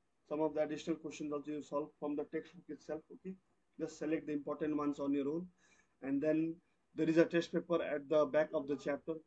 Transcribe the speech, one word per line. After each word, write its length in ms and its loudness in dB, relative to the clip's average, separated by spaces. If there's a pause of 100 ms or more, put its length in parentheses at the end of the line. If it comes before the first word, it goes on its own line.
(280)
some 120 -2
of 140 0
the 80 0
additional 340 -4
questions 360 -8
also 180 -6
you 120 -6
solve 260 -4 (100)
from 180 -4
the 80 -2
textbook 440 -10
itself. 320 -8 (120)
Okay, 220 -12 (460)
just 180 -6
select 280 -2
the 60 -4
important 440 -2
ones 220 0
on 140 0
your 160 2
own, 180 -2 (560)
and 180 0
then 340 4 (420)
there 120 2
is 100 6
a 60 10
test 280 2
paper 280 0
at 280 -4
the 180 6
back 280 2
of 120 0
the 100 -2
chapter, 380 -4 (120)